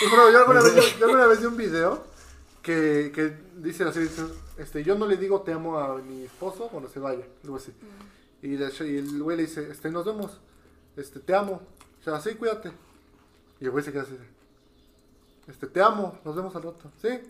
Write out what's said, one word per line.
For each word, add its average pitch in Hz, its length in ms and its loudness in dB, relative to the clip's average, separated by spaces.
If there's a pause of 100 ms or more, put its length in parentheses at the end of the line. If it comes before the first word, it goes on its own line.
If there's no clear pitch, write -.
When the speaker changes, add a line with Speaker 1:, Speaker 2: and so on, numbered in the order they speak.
Speaker 1:
ejemplo, 226 280 8
yo 233 80 8
alguna 247 220 8
vez, 233 140 8
Speaker 2:
<laughs> - 0 -
Speaker 1:
yo, 240 240 6
yo 226 60 6
alguna 254 220 6
vez 220 120 6
vi 226 80 -4
un 233 100 -4
video 185 460 -2 (580)
que, 151 540 0
que 156 180 -2 (240)
dice 170 280 -6
así, 160 160 -4
dice, 160 220 -6 (340)
este, 147 260 -10
"Yo 190 140 0
no 214 100 -2
le 196 100 2
digo 190 240 -2
te 170 120 -8
amo 160 260 -6
a 135 200 -6
mi 131 260 -14
esposo 185 420 -12
cuando 139 220 -14
se - 100 -16
vaya", 131 240 -8 (220)
algo 139 100 -14
así. 131 160 -16
Speaker 3:
Mm. - 720 -20
Speaker 1:
Y 139 120 -6
de 139 100 -4
hecho, 139 180 -12
y 143 120 -6
el 143 260 -8
güey 165 140 -4
le 165 60 -4
dice, 151 280 -10
este, 156 180 -10
"Nos 170 160 -6
vemos, 208 340 -8 (580)
este, 143 240 -18
te 180 120 -2
amo, 196 280 -2 (400)
o - 20 -20
sea, 151 160 -6
sí, 214 160 -8
cuídate". 185 360 -6 (880)
Y 135 40 -14
el 127 60 -4
güey 143 140 -4
se 143 80 -12
queda 139 100 -8
así 127 140 -16
de, - 1300 -20
este, 131 160 -14
"Te 180 140 -2
amo, 208 440 0
nos 156 100 -10
vemos 185 200 -10
al 160 80 -12
rato". 165 280 -18 (100)
"Sí, 214 60 -6 (220)